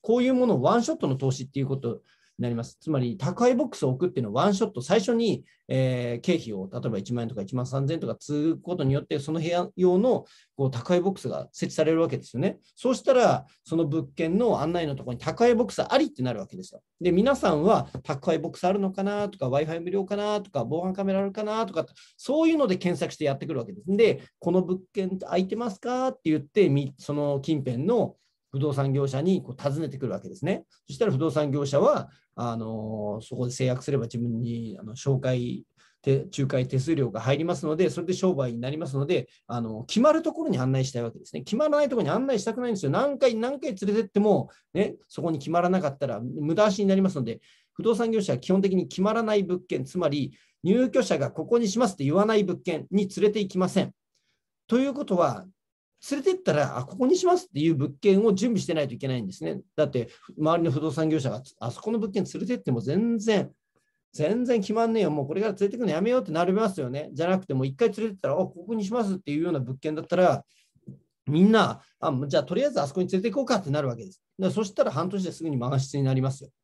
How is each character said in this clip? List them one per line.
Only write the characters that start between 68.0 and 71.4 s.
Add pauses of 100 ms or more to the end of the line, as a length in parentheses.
れ
て
っ
た
ら、
「あ、
こ (160)
こ
に
し
ま
す」
っ
て
い
う
よ
う
な
物
件
だ
っ
た
ら、 (840)
み